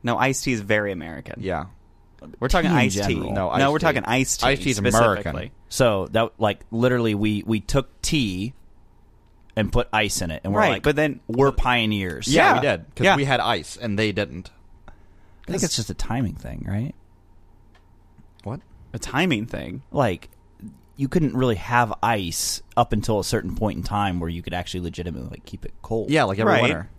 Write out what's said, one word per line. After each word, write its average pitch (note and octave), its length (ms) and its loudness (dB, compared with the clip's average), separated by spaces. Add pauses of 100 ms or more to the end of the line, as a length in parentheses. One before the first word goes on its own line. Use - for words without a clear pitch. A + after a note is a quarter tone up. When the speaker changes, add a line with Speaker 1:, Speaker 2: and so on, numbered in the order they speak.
Speaker 1:
No, A#2+ 140 0
iced C3+ 260 0
tea C#3 100 -2
is A2 80 -2
very G#2 300 0
American. D#2 500 -10
Speaker 2:
Yeah. F2+ 240 -4 (720)
Speaker 1:
We're B2+ 80 -2
talking F3+ 220 4
Speaker 3:
Tea E3+ 60 4
in - 60 4
Speaker 1:
iced G2 220 2
tea. G#2 120 0
Speaker 3:
general. - 180 -4
Speaker 2:
No, F#2+ 140 -2
Speaker 1:
No, - 20 -2
Speaker 2:
iced C#3 240 2
Speaker 1:
we're D#3 60 0
Speaker 2:
tea. E3+ 60 -2
Speaker 1:
talking D3 200 2
iced C3 360 2
tea A#2+ 60 2
Speaker 2:
Iced C3+ 160 2
tea C#3 60 0
is A2+ 100 0
American. A2+ 240 4
Speaker 1:
specifically. F#2+ 480 0 (180)
Speaker 3:
So G#2 420 2
that, A2 260 2
like, G#2 240 0 (100)
literally, A#2 440 2
we, G#2 300 0
we A2 140 0
took - 420 -2
tea A2 520 -2 (1000)
and G#2+ 160 0
put A#2+ 220 2
ice G#2+ 280 0
in E2+ 100 -4
it, D2+ 120 -8
and G2 100 -2
we're G#3+ 80 2
Speaker 1:
Right, F#3+ 100 4
Speaker 3:
like, G2 120 -2
Speaker 1:
but D3 120 2
then D3+ 320 0
Speaker 3:
"We're B2+ 200 2
Speaker 1:
we're C3+ 40 4
Speaker 3:
pioneers." G#2+ 760 0
Speaker 2:
Yeah, D#3+ 200 6
Speaker 1:
Yeah. E4 80 6
Speaker 2:
we - 60 0
did, G2 240 0 (100)
'cause - 100 -2
Speaker 1:
Yeah. F#3+ 120 6
Speaker 2:
we C#3 80 2
had C3 140 2
ice, F#2 380 -2
and G#2+ 220 -2
they G#2+ 120 2
didn't. F#2 400 -4 (360)
Speaker 3:
I - 640 -18
think - 120 0
it's - 120 -2
just A2 140 -4
a F#2 40 -6
timing A2 420 -2
thing, - 320 -12
right? A2 280 -4 (1500)
Speaker 2:
What? A#2+ 180 -8 (320)
Speaker 1:
A A2 60 -8
timing C3 460 0
thing? F2 460 -10
Speaker 3:
Like, A2+ 380 0 (680)
you C#3 140 -2
couldn't D3+ 260 2
really B2 200 4
have A#2+ 460 2
ice G2+ 640 -2 (140)
up A#2+ 160 2
until G#2+ 260 0
a F#2 40 -4
certain F#2 320 -2
point G#2 220 -2
in F2+ 60 -6
time G2+ 380 -2
where E2+ 80 -4
you E2+ 120 -6
could - 120 -8
actually F2+ 280 -6
legitimately, E2 480 -8
like, - 160 -16
keep - 200 -12
it - 160 -10
cold. A2 280 -4
Speaker 2:
Yeah, D3 140 4
like G2+ 160 0
every A2 140 4
Speaker 1:
Right. A#2 80 6
Speaker 2:
winter. D#3+ 380 0